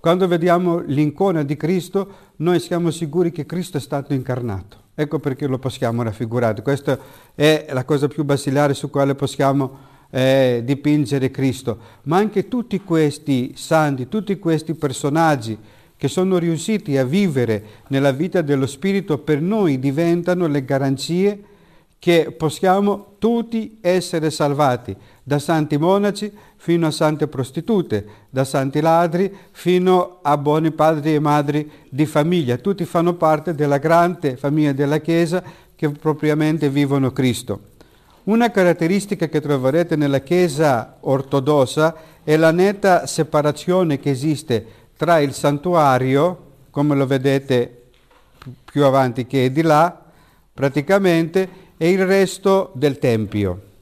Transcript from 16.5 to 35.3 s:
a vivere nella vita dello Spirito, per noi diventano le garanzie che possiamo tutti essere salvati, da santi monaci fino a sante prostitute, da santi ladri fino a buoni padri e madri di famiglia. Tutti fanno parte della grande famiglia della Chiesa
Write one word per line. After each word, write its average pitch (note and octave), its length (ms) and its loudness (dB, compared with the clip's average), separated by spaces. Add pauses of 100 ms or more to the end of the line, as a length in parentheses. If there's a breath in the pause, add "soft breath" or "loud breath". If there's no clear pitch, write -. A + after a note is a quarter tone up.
a C3 60 2
vivere C3 600 0 (240 loud breath)
nella C3+ 240 2
vita F3 300 -2
dello C#3 240 0
Spirito, G3 520 -4
per D3+ 220 -2
noi F3 400 0
diventano E3+ 680 0
le C#3+ 180 -2
garanzie C#3+ 760 -2 (560 soft breath)
che E3+ 380 2
possiamo F#3+ 840 0
tutti A3+ 640 -2
essere F3 500 0
salvati, C#3 640 0 (280 soft breath)
da C#3+ 160 -2
santi D3+ 400 0
monaci G3+ 520 0 (260 loud breath)
fino E3+ 300 0
a D3+ 40 0
sante D3+ 360 0
prostitute, C#3 800 -4 (220 loud breath)
da C3 160 -2
santi C#3 360 -2
ladri E3+ 540 2 (160 loud breath)
fino F3+ 720 2
a D3 140 2
buoni D3+ 340 2
padri D#3 440 2
e D3+ 40 2
madri D3 500 0 (200 loud breath)
di C3+ 160 0
famiglia. D3+ 540 0
Tutti F#3+ 260 -2
fanno E3+ 300 0
parte D#3 400 0
della C#3+ 240 0
grande D#3+ 580 2
famiglia D3 360 0
della C#3+ 260 0
Chiesa E3 440 0 (320 loud breath)